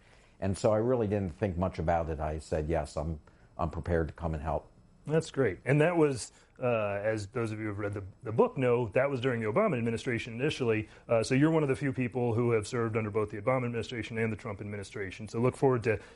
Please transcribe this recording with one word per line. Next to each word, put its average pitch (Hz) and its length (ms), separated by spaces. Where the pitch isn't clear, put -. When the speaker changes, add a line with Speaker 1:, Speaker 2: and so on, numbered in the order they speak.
Speaker 1:
And 98 180
so 117 140
I 107 60
really 117 300
didn't 98 320
think 95 180
much 90 220
about 82 300
it. 78 120
I 78 180
said, 78 300
"Yes, 80 260
I'm, 78 240
I'm 82 120
prepared 82 380
to 71 60
come 82 200
and 76 80
help." 76 280
Speaker 2:
That's 156 260
great. 107 340
And 147 160
that 170 160
was, 143 340
uh, 110 420
as 107 240
those 113 240
of 110 80
you 110 60
who 107 60
have 101 80
read 101 140
the, 101 100
the 113 80
book 233 260
know, 123 360
that 135 160
was 139 100
during 117 220
the 110 100
Obama 175 260
administration 117 640
initially. 117 480
Uh, 113 140
so 131 120
you're 147 160
one 160 120
of 147 40
the 135 80
few 139 160
people 120 420
who 117 180
have 110 160
served 113 280
under 107 160
both 107 200
the 110 100
Obama 127 240
administration 117 520
and 113 140
the 107 60
Trump 101 240
administration. 104 640
So 117 120
look 123 180
forward 127 260
to, 110 160